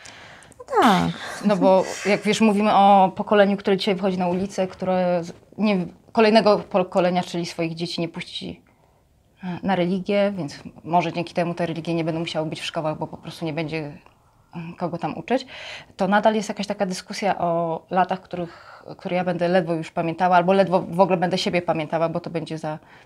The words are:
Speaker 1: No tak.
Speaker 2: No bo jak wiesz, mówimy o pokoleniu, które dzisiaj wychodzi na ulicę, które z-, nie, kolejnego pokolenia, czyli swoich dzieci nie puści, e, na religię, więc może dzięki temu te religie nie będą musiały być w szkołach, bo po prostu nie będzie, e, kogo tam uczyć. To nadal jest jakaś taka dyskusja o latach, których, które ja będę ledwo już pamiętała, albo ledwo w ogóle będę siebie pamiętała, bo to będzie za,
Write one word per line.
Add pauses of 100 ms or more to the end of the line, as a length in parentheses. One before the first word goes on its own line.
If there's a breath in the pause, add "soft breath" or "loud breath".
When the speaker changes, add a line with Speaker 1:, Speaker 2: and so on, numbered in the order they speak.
(580 loud breath)
Speaker 1:
No
tak. (340 loud breath)
Speaker 2:
No
bo (220)
jak
wiesz,
mówimy
o
pokoleniu,
które
dzisiaj
wychodzi
na
ulicę,
które
z-, (260)
nie, (260)
kolejnego
pokolenia,
czyli
swoich
dzieci
nie
puści, (800)
e,
na
religię,
więc (260)
może
dzięki
temu
te
religie
nie
będą
musiały
być
w
szkołach,
bo
po
prostu
nie
będzie, (800)
e,
kogo
tam
uczyć. (500 loud breath)
To
nadal
jest
jakaś
taka
dyskusja
o
latach,
których, (140)
które
ja
będę
ledwo
już
pamiętała,
albo
ledwo
w
ogóle
będę
siebie
pamiętała,
bo
to
będzie
za, (280 soft breath)